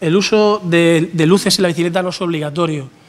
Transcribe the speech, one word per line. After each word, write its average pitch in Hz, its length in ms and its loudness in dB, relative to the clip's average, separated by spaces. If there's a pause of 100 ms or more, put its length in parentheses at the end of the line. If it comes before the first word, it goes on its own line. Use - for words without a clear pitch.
el 165 120 0
uso 208 480 2
de, 170 520 2
de 160 100 0
luces 185 340 2
en 196 40 0
la 180 60 2
bicicleta 170 340 -2
no 180 80 -4
es - 100 -10
obligatorio, 151 720 -6 (180)